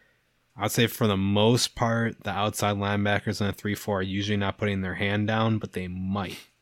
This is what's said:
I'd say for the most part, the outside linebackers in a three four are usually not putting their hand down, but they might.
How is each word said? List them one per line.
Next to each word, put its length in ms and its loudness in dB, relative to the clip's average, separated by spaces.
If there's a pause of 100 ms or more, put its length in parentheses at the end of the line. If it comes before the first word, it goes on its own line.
(560)
I'd 140 -2
say 160 4
for 200 0
the 100 4
most 580 4
part, 500 -2
the 60 -4
outside 460 0
linebackers 640 0
in 80 0
a 40 0
three 220 -4
four 260 -2
are 20 0
usually 340 -2
not 220 -2
putting 240 0
their 140 -4
hand 300 0
down, 320 2
but 140 -8
they 160 -6
might. 500 -4 (240)